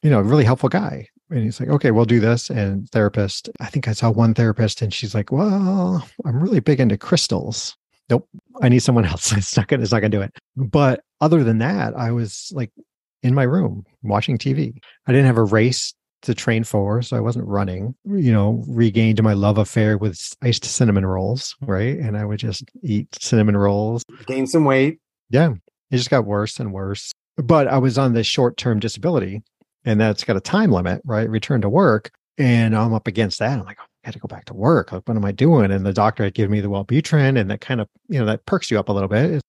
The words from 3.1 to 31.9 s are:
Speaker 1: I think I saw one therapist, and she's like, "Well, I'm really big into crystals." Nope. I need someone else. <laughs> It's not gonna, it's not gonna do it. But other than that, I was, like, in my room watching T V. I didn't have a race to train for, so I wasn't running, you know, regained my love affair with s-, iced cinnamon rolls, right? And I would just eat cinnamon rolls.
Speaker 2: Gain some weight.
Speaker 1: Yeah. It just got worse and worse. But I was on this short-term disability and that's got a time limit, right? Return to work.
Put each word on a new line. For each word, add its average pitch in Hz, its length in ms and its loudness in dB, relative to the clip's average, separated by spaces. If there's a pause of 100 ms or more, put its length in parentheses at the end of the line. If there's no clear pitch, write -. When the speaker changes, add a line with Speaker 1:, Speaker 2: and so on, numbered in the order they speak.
Speaker 1:
I 123 60 -10
think 131 220 -4
I 113 40 -2
saw 113 180 0
one 113 240 2
therapist, 113 480 0
and 104 100 -4
she's - 220 -10
like, 104 180 -2
"Well, 185 760 0 (180)
I'm 131 180 -2
really 190 180 0
big 135 200 2
into 113 160 2
crystals." - 800 -4 (340)
Nope. 120 180 0 (320)
I 127 80 4
need 123 120 6
someone 117 260 2
else. 85 260 -4
<laughs> 104 40 2
It's - 200 -2
not 110 120 0
gonna, 131 140 0
it's 104 100 -2
not 113 80 2
gonna 104 100 0
do 101 100 -2
it. 101 120 -8 (240)
But 131 460 2 (180)
other 156 240 4
than 113 140 2
that, 127 380 -2
I 117 160 -4
was, 117 420 -6
like, 123 160 -6 (520)
in 127 120 2
my 135 100 2
room 127 400 -2 (180)
watching 107 340 -2
T 135 160 -4
V. 131 220 -4 (320)
I 127 60 2
didn't 135 140 6
have 120 120 4
a 113 60 4
race 110 500 0 (280)
to 120 120 -2
train 113 300 -2
for, 107 380 -2
so 120 140 -6
I 113 40 -2
wasn't 117 260 -4
running, 98 480 -4 (100)
you 185 280 0
know, 110 360 2
regained 113 540 2
my 110 100 4
love 101 260 2
affair 107 400 0
with 101 140 -4
s-, - 300 -14
iced 120 220 -2
cinnamon 101 420 0
rolls, 95 560 -4
right? 110 360 -4
And 107 180 -4
I 107 80 -4
would 104 160 -6
just 113 240 -8 (180)
eat 107 260 -4 (120)
cinnamon 107 360 2
rolls. 104 480 0 (220)
Speaker 2:
Gain 131 220 -4
some 156 160 2
weight. 139 340 2 (320)
Speaker 1:
Yeah. 139 240 4 (360)
It 131 60 -2
just 123 140 -2
got 120 160 2
worse 104 320 -4
and 107 140 -8
worse. 98 400 -8 (240)
But 147 320 4
I 131 100 2
was 123 180 2
on 135 160 2
this 113 140 2
short-term 120 540 0
disability 107 640 -4 (420)
and 110 160 2
that's 110 240 0
got 107 120 0
a 95 40 -2
time 208 300 0
limit, 90 340 0
right? 110 240 -2
Return 110 340 -2
to 101 60 0
work. 120 420 2 (280)